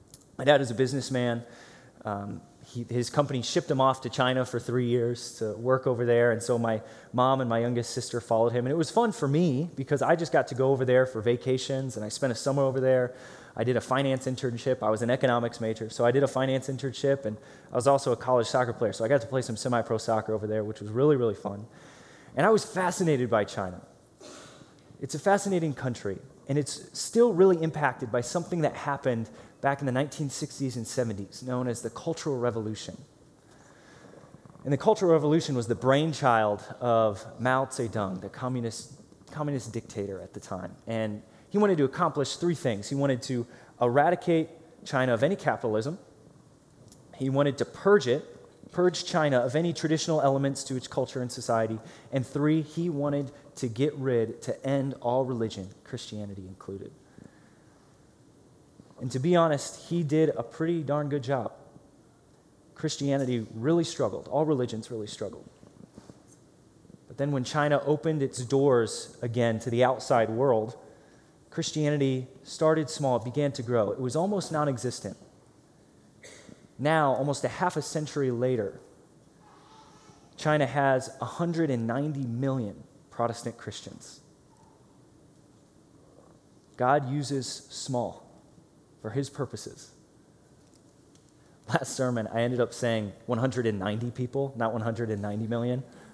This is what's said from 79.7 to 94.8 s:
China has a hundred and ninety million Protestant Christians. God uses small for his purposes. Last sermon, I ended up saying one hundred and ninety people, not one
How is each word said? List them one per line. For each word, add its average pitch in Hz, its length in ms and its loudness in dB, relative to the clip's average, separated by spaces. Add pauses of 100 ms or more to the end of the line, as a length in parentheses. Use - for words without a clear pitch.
China 151 280 2
has 131 560 2
a 120 40 -4
hundred 165 440 0
and 120 160 0
ninety 139 400 -2
million 123 580 -4 (280)
Protestant 117 460 -4
Christians. - 640 -14 (2500)
God 131 340 2
uses 139 360 -2 (220)
small - 560 -6 (800)
for 110 80 -8
his 131 180 -4
purposes. - 600 -12 (1800)
Last - 280 -2
sermon, 120 380 0
I 117 80 2
ended 120 200 2
up 117 120 0
saying 110 380 -2 (160)
one 120 100 0
hundred 123 300 0
and 107 100 2
ninety 107 320 -4
people, 131 460 -4
not 113 180 0
one 117 80 -2